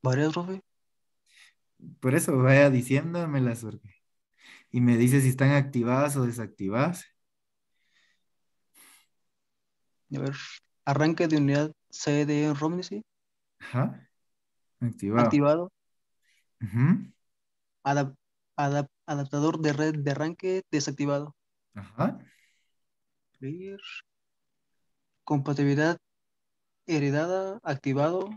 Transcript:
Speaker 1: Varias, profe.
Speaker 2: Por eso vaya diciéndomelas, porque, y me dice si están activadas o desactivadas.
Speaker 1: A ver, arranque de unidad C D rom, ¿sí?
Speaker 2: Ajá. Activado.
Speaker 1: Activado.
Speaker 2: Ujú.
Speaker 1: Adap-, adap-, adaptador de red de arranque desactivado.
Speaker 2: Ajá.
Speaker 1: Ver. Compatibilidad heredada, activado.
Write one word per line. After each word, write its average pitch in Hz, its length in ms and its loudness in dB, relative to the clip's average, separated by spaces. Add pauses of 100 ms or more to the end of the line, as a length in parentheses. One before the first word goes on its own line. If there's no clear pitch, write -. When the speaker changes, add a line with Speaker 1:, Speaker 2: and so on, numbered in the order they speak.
Speaker 1:
Varias, 139 300 0
profe. 185 300 -8 (1400)
Speaker 2:
Por 127 160 2
eso 165 220 2
vaya 135 340 6
diciéndomelas, 135 880 0
porque, 107 340 -14 (760)
y 123 100 0
me 120 160 6
dice 123 240 6
si 131 80 4
están 135 220 4
activadas 139 640 0
o 127 100 0
desactivadas. 113 800 -4 (3000)
Speaker 1:
A 139 60 -6
ver, 139 140 -4 (520)
arranque 156 420 2
de 156 100 2
unidad 147 340 2 (180)
C 147 360 0
D 147 300 0
rom, 160 260 -2
¿sí? 202 240 -10 (540)
Speaker 2:
Ajá. - 500 -4 (680)
Activado. 117 440 0
Speaker 1:
Activado. 147 480 2 (880)
Speaker 2:
Ujú. 120 520 0 (680)
Speaker 1:
Adap-, 139 320 -2 (420)
adap-, 143 320 -2 (160)
adaptador 147 540 -2
de 151 140 0
red 156 260 0
de 143 120 -2
arranque 175 600 -4
desactivado. 143 640 -4 (400)
Speaker 2:
Ajá. 107 420 -6 (1200)
Speaker 1:
Ver. 185 400 -12 (1400)
Compatibilidad 147 760 0 (880)
heredada, 170 760 -2
activado. 156 720 -2